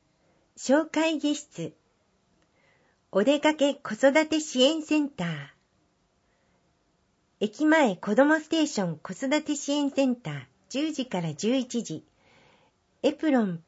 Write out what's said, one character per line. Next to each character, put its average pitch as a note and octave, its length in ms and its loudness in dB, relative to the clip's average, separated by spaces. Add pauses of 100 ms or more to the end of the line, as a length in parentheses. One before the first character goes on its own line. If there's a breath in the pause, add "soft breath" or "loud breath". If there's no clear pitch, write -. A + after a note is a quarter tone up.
(560)
小 D4+ 300 2
会 D#4 320 -2
議 D4 180 -2
室。 D#3+ 380 -12 (1400)
お G3 120 0
出 C#4+ 160 2
か D4+ 140 2
け C#4+ 220 0
子 - 200 -12
育 C#4 300 4
て D#4 140 -2
支 B3+ 220 -2
援 D4+ 200 4
セ D4+ 180 0
ン C#4 100 -2
タ F3 160 -8
ー。 - 20 -6 (2000)
駅 G#3+ 260 -2
前 D4 320 4
子 G#3 180 -4
ど C4+ 100 6
も D#4 140 2
ス D#4 80 -12
テ D#4+ 160 0
ー D4 40 0
シ A3 140 -4
ョ F3 100 -2
ン D#3+ 60 -8
子 - 140 -14
育 C4+ 300 -2
て D4+ 160 -4
支 C#4+ 160 -4
援 C#4+ 180 0
セ C#4 140 2
ン B3+ 100 0
タ D#3+ 160 -12
ー、 C#3+ 100 -10 (280)
十 D4+ 220 -4
時 B3+ 160 -6
か F#3 120 -4
ら D#3+ 140 -4
十 A3 220 -2
一 A#3+ 280 -4
時。 - 220 -12 (960 soft breath)
エ C#4+ 100 4
プ D4+ 200 -2
ロ B3 120 4
ン E3+ 240 -4